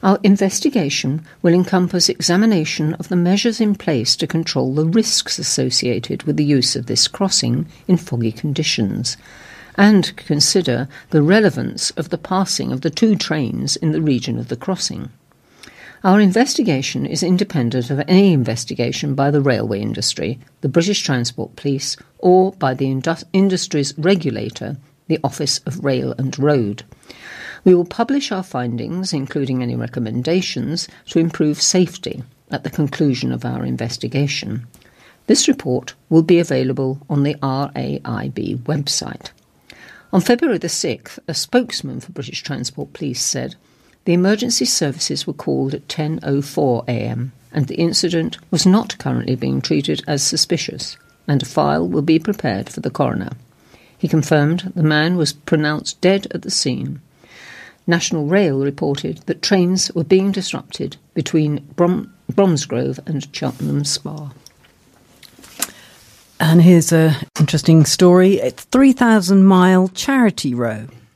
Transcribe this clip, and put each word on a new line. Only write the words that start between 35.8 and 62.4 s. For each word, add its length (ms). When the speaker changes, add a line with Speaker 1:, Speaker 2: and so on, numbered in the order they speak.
Speaker 1:
will 140
be 140
available 600
on 140
the 180
R 340
A 300
I 220
B 280
website." 680
On 80
February 380
the 100
sixth, 480
a 60
spokesman 680
for 100
British 320
Transport 500
Police 280
said, 340
the 60
emergency 500
services 640
were 60
called 400
at 160
ten 340
oh 180
four 460
A 60
M, 400
and 160
the 80
incident 640
was 160
not 340
currently 360
being 240
treated 480
as 160
suspicious, 720
and 160
a 20
file 400
will 180
be 140
prepared 520
for 100
the 100
coroner. 420
He 100
confirmed 680
the 80
man 360
was 160
pronounced 640
dead 320
at 120
the 60
scene. 520
National 420
Rail 320
reported 640
that 160
trains 520
were 120
being 260
disrupted 640
between 600
Brom-, 380
Bromsgrove 720